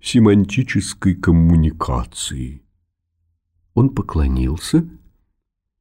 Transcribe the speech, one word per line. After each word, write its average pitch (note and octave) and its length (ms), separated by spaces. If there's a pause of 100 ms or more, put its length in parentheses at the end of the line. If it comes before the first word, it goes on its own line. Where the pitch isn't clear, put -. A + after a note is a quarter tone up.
семантической G#2 1120
коммуникации». D#2 1500 (1120)
Он C3+ 140
поклонился, D2 960 (920)